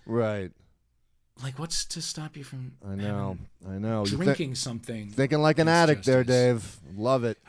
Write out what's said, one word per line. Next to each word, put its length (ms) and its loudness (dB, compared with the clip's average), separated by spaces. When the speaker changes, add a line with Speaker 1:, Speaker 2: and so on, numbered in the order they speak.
Speaker 1:
Right. 460 -2
Speaker 2:
Like, 160 -10
what's 280 -6
to 160 -10
stop 340 -10
you 80 -14
from 280 -12
Speaker 1:
I 80 -8
know. 420 -4
Speaker 2:
having, 140 -10
Speaker 1:
I 20 -6
know. 260 -2
You 120 -2
thi-, 80 -2
Speaker 2:
drinking 300 0
something 560 -10
Speaker 1:
thinking 300 2
like 180 4
an 80 4
Speaker 2:
that's 240 6
Speaker 1:
addict 160 0
there, 160 6
Speaker 2:
justice? 580 2
Speaker 1:
Dave. 180 -16
Love 260 2
it. 140 -4